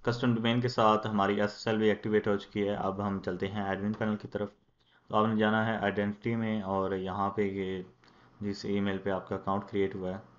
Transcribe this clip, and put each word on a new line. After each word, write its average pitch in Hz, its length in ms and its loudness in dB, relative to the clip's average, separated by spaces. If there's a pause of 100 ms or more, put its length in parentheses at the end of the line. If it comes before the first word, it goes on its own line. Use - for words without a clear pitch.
Custom 120 300 2
domain 117 260 2
के 123 80 0
साथ 107 380 4
हमारी 101 300 2
एसएसएल 104 400 0
भी 107 120 6
activate 107 380 2
हो 104 100 4
चुकी 101 240 -4
है। 101 160 0
अब 95 240 -2
हम 98 200 -2
चलते 92 260 -4
हैं 101 240 -4
admin 98 240 -2
पैनल 107 200 -2
की - 140 -10
तरफ। 104 240 -4 (560)
तो 104 60 -4
आपने 107 220 4
जाना 107 280 4
है 113 140 0
identity 104 580 0
में 110 320 -2
और 95 260 0
यहाँ 95 400 -2
पे 101 140 2
ये 95 360 -4 (580)
जिस - 240 -6
email 101 320 0
पे 98 120 -2
आपका 95 240 -4
account 98 340 -4
create 98 260 0
हुआ 92 200 -4
है। 107 60 -10 (160)